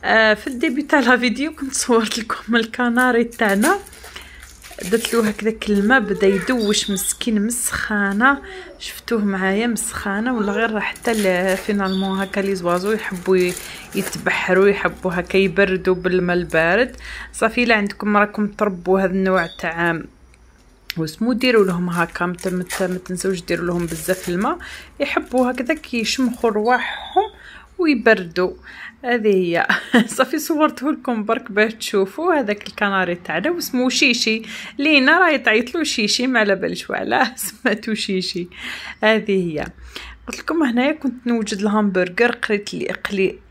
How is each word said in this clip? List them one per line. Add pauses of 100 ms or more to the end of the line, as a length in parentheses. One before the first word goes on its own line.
آه،
في
الديبي
تاع
لا
فيديو
كنت
صورت
لكم
الكناري
تاعنا، (1120)
درت
له
هكذاك
الماء
بدا
يدوش
مسكين
من
السخانه، (380)
شفتوه
معايا
من
السخانه.
ولا
غير
حتى
ال-،
فينالمون
هكا
لي
زوازو
يحبوا
ي-، (420)
يتبحروا،
يحبوا
هكا
يبردوا
بالماء
البارد. (380)
صافي
الا
عندكم
راكم
تربوا
هذا
النوع (120)
تاع (960)
واسمو
ديروا
لهم
هكا،
مت-،
مت-،
ما
تنسوش
ديروا
لهم
بزاف
الماء، (420)
يحبوا
هكذاك
يشمخوا
رواحهم (460)
ويبردوا. (520)
هذه
هي. (200)
<laughs>
صافي
صورته
لكم
برك
باه
تشوفوا
هذاك
الكناري
تاعنا
واسمو
شيشي. (360)
لينا
راهي
تعيط
له
شيشي،
ما
على
بالش
وعلاه
<laughs>
سماتو
شيشي. (560)
هذه
هي. (600)
قلت
لكم
هنايا
كنت
نوجد
الهامبرغر،
قريت
لي
قلي (120)